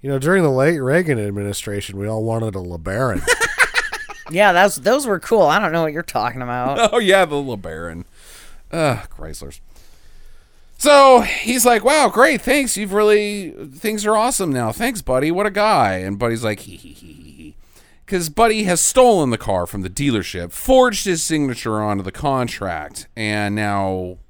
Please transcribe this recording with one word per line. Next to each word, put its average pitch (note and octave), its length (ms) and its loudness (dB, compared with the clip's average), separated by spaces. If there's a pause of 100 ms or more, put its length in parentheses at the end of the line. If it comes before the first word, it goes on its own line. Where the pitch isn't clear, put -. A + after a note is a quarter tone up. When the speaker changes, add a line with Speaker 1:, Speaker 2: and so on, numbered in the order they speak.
Speaker 1:
You C3+ 100 -8
know, C#3 80 0
during F3 240 2
the D3+ 80 4
late C#3 300 2
Reagan C#3+ 380 0
administration, G2+ 800 -6
we G2+ 100 -6
all A2 160 -4
wanted A2+ 320 -2
a - 20 -6
LeBaron. F#2 680 -4 (100)
<laughs> - 20 -6 (960)
Speaker 2:
Yeah, G3 200 4
that's, F#3 240 4
those B3 320 0
were F#3+ 100 0
cool. G#3+ 240 2
I D#3 160 4
don't F#3+ 140 -2
know E3 100 0
what D#3 100 -2
you're E3 120 -6
talking A#2+ 360 -4
about. B2 380 -4
Speaker 3:
<laughs> G#3 140 4
Oh, A#3+ 80 2
yeah, G3 240 4
the D3+ 100 -6
LeBaron. E2+ 720 -8 (680)
Ugh, D3 400 -2
Chryslers. D2+ 480 -14 (1200)
So C#4 440 8
he's A#3+ 440 -2
like, A#3 160 4
"Wow, C#4 280 4
great, C4+ 300 2
thanks. C4 360 0
You've G3 160 -6
really, G#3 580 0
things G#3 560 -8
are G#3+ 100 2
awesome G#3 360 0
now. A#2+ 180 -2
Thanks, A#3 320 -4
Buddy. C3+ 300 0
What G3 140 0
a G#3 40 0
guy." F#3 460 2
And F#2+ 200 -4
Buddy's A#2 280 -2
like, G#2+ 160 -2
"Hee, - 160 -18
hee, - 160 -20
hee, E2 200 -20
hee, D2 200 -20
hee." D2+ 240 -20 (500)
'Cause F3 220 -2
Buddy A3 360 2
has F3 160 0
stolen G#3+ 500 4
the A2+ 80 0
car F2+ 280 -2
from G2 160 -8
the F#2 80 -8
dealership, F#2 600 -4
forged B3+ 540 2
his E3+ 180 -2
signature B2 580 -2
onto G2+ 220 -2
the F2+ 80 -8
contract, G2+ 1040 -6
and G#2 400 -4
now F#2+ 600 -4 (120)